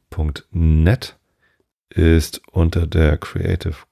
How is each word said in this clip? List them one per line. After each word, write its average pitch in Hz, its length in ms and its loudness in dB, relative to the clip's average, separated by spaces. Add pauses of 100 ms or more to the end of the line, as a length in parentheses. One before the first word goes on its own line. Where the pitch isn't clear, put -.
punkt 76 420 -8
net, 82 680 0 (720)
ist 82 580 2
unter 82 380 -2
der 78 320 0
Creative - 580 -6 (160)